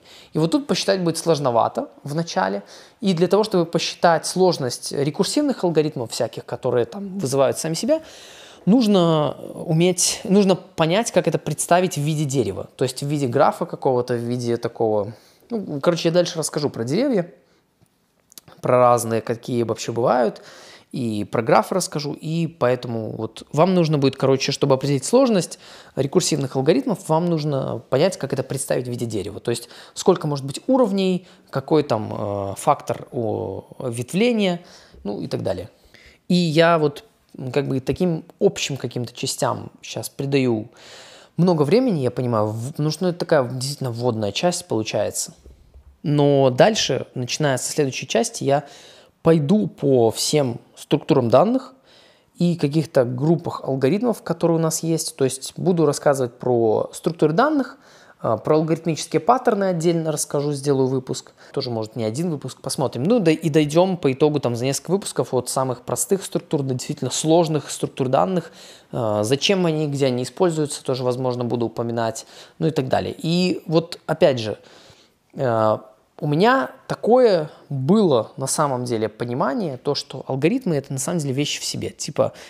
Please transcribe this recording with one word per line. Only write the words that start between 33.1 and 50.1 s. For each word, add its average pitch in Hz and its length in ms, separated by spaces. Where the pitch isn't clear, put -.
о, 104 540
ветвления, 180 800
ну 202 180
и 147 60
так 120 160
далее. 95 260
И 180 60
я 165 440
вот, 147 260
м, 127 120
как 139 180
бы 135 120
таким 160 440
общим - 380
каким-то 120 380
частям 113 640
щас - 280
придаю 127 600
много 170 240
времени, 190 380
я 123 100
понимаю, 117 380
в-, 113 240
потому 151 180
что 180 180
это 170 100
такая 151 300
действительно 131 420
вводная 113 400
часть 175 380
получается. 107 640
Но 143 480
дальше, 139 640
начиная 131 440
со - 120
следующей 139 380
части, 226 360
я 139 200
пойду 165 460
по 127 420